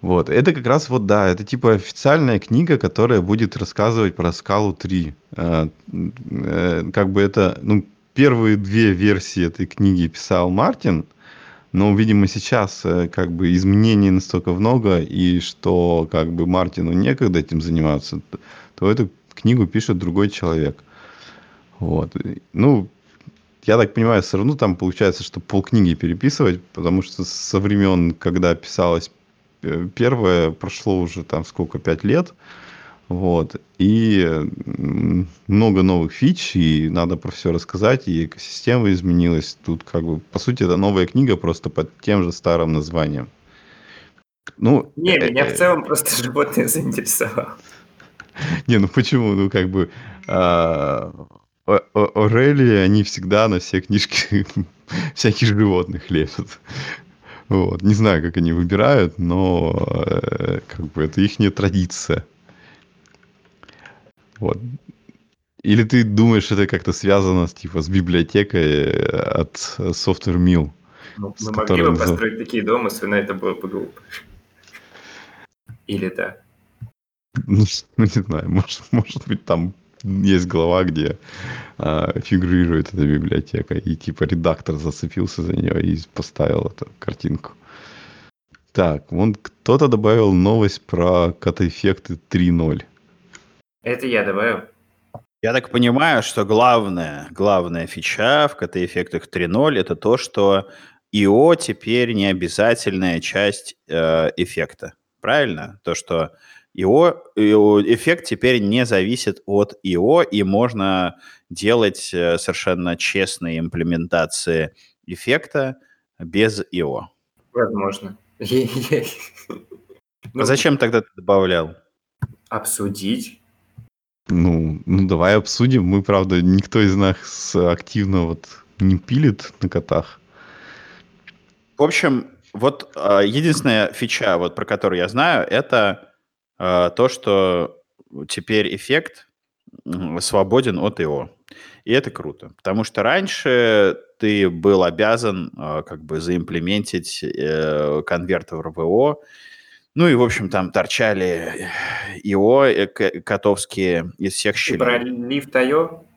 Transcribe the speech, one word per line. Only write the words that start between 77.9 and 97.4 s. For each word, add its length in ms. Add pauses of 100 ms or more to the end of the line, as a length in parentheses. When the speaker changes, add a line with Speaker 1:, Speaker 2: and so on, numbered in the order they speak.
Speaker 1:
ну, 80
не 160
знаю, 280
может, 320 (100)
может 360
быть, 180
там 280 (300)
есть 440
глава, 360
где, 340 (600)
а, 420
фигурирует 760
эта 120
библиотека, 680
и, 200
типа, 300
редактор 500
зацепился 680
за 120
нее 260
и 180 (160)
поставил 540
эту 200 (120)
картинку. 540 (1200)
Так, 400
вон 220
кто-то 540
добавил 460
новость 520
про 540
катаэффекты 800 (120)
три 220
ноль. 320 (1000)
Speaker 2:
Это 240
я 160
добавил. 380 (800)
Speaker 3:
Я 120
так 160
понимаю, 540
что 220
главная, 840
главная 560